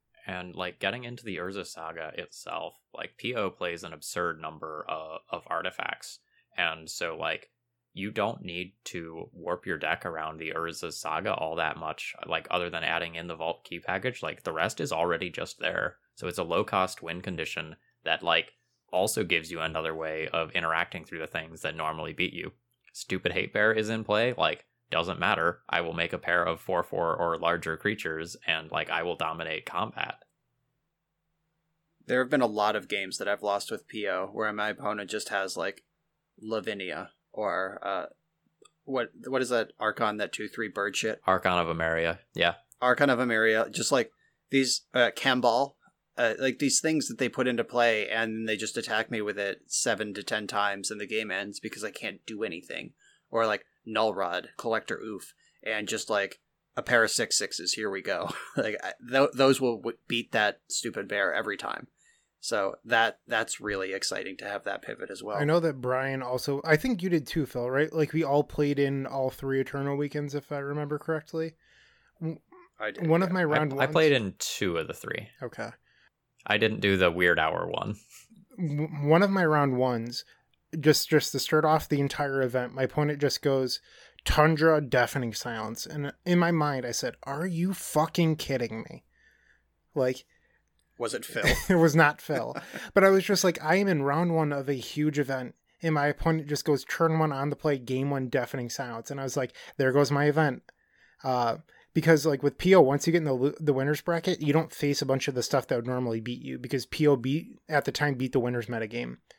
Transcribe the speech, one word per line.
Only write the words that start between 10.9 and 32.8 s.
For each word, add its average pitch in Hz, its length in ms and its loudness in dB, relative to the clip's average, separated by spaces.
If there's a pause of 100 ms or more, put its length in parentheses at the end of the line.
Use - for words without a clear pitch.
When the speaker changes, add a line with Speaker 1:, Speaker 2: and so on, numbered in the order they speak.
Speaker 1:
Saga 82 400 -4
all 80 240 -4
that 82 200 -2
much, 78 360 -8 (140)
like, 82 240 -4
other 87 200 -2
than 82 120 -8
adding 82 320 -4
in 85 140 -10
the 82 80 -10
Vault 82 260 -6
Key - 160 -12
package. 95 420 -6
Like, 80 220 -8
the 85 100 -6
rest 82 280 -2
is 78 100 -4
already 85 400 0
just - 300 -10
there. - 380 -4 (180)
So - 100 -8
it's 87 120 -6
a 92 40 -2
low-cost 92 640 0
win 85 160 -8
condition 80 560 -8 (260)
that, 80 220 -2
like, 85 260 2 (400)
also 101 320 2
gives 82 300 0
you 82 80 -6
another 80 340 -4
way 80 380 -6
of 80 180 -2
interacting 82 540 -2
through 82 160 -12
the 78 80 -8
things 82 320 -10
that 80 160 -6
normally 78 380 -6
beat 90 180 -4
you. 85 180 -10 (420)
Stupid - 380 -4
Hate 92 220 -2
Bear 110 200 4
is 110 180 -2
in 113 120 -4
play, 110 340 2
like, 80 280 0 (240)
doesn't 85 300 -2
matter. 85 500 2
I 85 120 0
will 82 140 -4
make 85 180 -2
a 87 60 -4
pair 87 260 0
of 82 160 -2
four 87 240 -2
four 85 320 -2
or 85 200 0
larger 85 400 -2
creatures, 82 600 -6 (100)
and, 80 240 -2
like, 78 180 -4
I 82 140 -2
will 87 140 -4
dominate 80 500 -6
combat. - 560 -6 (1800)
Speaker 2:
There 127 140 2
have 127 100 -2
been 143 100 2
a 123 60 6
lot 107 300 2
of 95 120 -6